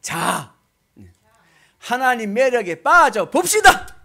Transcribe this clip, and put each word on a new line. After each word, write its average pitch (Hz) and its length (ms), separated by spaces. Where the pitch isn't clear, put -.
자, - 520
하나님 240 560
매력에 226 480
빠져 269 480
봅시다. 370 580